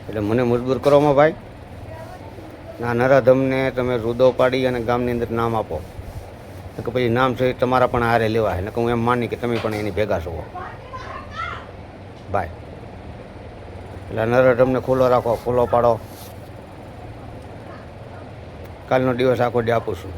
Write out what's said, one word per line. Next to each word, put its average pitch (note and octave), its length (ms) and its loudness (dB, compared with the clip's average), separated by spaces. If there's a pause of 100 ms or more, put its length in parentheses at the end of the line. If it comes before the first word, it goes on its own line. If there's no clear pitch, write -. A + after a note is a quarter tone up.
એટલે G#2 180 -4
મને A2+ 220 2
મજબૂર B2 360 2
કરવામાં C#3+ 380 6
ભાઈ, D#3 180 6 (1400)
ના A#2+ 140 -2
નરાધમને C3 680 6 (160)
તમે B2 240 0
જુદો A#2+ 260 2 (140)
પાડી C3 280 4
અને B2 140 0
ગામની A#2+ 340 0
અંદર A#2 160 -2
નામ A#2 240 0
આપો, A2 220 -2 (1000)
કે A2+ 160 -6
પછી B2 180 2
નામ B2+ 260 4
છે B2+ 100 0 (160)
તમારા B2+ 260 4
પણ A#2+ 160 2
હારે A#2 260 4
લેવાય, G#2 320 0
નકર G#2+ 200 -4
હું A#2 100 2
એમ A#2 100 2
માની A#2+ 300 2
કે G#2+ 100 -4
તમે A#2+ 160 0
પણ G#2+ 220 -2
એની G#2 180 -4
ભેગા G2+ 240 0
છો E2+ 100 -8 (2000)
ભાઈ. F#2+ 200 -2 (1500)
એટલે A2 200 -4
આ A2+ 100 2
નરાધમને B2+ 500 6
ખુલ્લો C3 280 4
રાખો, A#2+ 220 4 (120)
ખુલ્લો B2 240 2
પાડો. A#2+ 240 6 (3000)
કાલનો C3 240 2
દિવસ B2 280 2
આખો A#2+ 200 2
દી A#2 160 2
આપું G#2+ 180 -2
છું F#2 220 -12